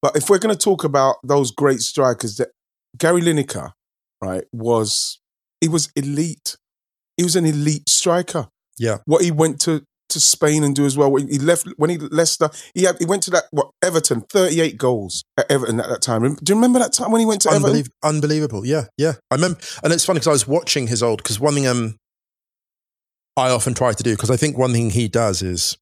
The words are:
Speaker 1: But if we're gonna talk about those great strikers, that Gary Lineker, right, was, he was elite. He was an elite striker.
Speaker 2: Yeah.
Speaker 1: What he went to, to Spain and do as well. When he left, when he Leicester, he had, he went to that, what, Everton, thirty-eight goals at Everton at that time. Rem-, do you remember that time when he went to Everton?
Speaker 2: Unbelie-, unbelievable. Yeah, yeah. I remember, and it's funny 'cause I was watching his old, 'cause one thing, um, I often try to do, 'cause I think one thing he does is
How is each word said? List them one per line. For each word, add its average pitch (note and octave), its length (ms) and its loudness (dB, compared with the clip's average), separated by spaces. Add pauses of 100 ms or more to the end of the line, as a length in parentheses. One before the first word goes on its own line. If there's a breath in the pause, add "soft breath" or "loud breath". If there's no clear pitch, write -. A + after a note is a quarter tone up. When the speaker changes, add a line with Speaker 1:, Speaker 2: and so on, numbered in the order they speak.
Speaker 1:
But C#3+ 140 0
if D3 120 -2
we're G3 100 6
gonna G#3+ 160 0
talk F#3+ 300 0
about C#3 400 2
those C3+ 260 2
great C3+ 300 0
strikers, A#2+ 560 -2
that - 140 -4 (480)
Gary E3+ 240 2
Lineker, C#3+ 500 -2 (480)
right, F#2 320 -6
was, A2+ 680 -2 (440)
he E3 60 2
was D#3 280 -2
elite. C#3+ 600 -6 (600)
He E3+ 80 0
was F3 120 0
an E3+ 100 2
elite D3+ 420 -2
striker. E3+ 600 0 (300)
Speaker 2:
Yeah. A2+ 280 -2
Speaker 1:
What D#3+ 160 4
he F3 80 2
went D#3+ 320 0
to, D#3 200 -2 (280)
to D#3+ 100 -4
Spain D3+ 420 2
and C#3+ 140 2
do C#3+ 80 2
as C3+ 120 0
well. C#3 140 4
When C#3 180 2
he C#3+ 100 -2
left, E3 280 2 (120)
when D3+ 100 2
he F3 100 -2
Leicester, D#3 520 0 (240 loud breath)
he F3+ 80 0
had, F3+ 160 2
he F3 80 -2
went F#3+ 180 0
to F#3 60 -6
that, F3 200 2
what, D3 200 -2 (120)
Everton, D#3+ 380 0 (100)
thirty-eight E3 460 2
goals A2+ 480 -4 (140)
at D3 120 0
Everton B2 300 0
at - 80 -6
that B2 140 -4
time. A2+ 200 0
Rem-, C#3+ 200 0
do D#3+ 100 0
you - 40 4
remember B3 240 4
that A3 120 0
time A3+ 200 -2
when A3+ 80 2
he A3+ 60 2
went G#3 160 0
to - 80 4
Everton? C3+ 260 4
Speaker 2:
Unbelie-, C#3 140 -2 (140)
unbelievable. D3+ 640 -2
Yeah, C#3+ 180 -2 (140)
yeah. D3+ 160 0 (160)
I C3 60 0
remember, F3 220 0 (240 loud breath)
and D#3+ 100 2
it's E3+ 120 0
funny F3 160 0
'cause A#2+ 80 -2
I D#3 40 4
was C#3+ 140 2
watching C#3 420 -2
his A2+ 140 -2
old, A2+ 220 -2
'cause G#2 160 -4
one D3 140 2
thing, C#3 120 0
um, A#2+ 300 -2 (1400)
I B2+ 140 2
often B2 220 0
try A#2+ 220 0
to - 80 -8
do, A#2 140 2
'cause A2+ 140 -4
I C3 60 2
think C#3+ 220 -2
one B2+ 140 0
thing A#2 180 0
he A2 180 0
does G#2 340 0
is F2+ 400 -4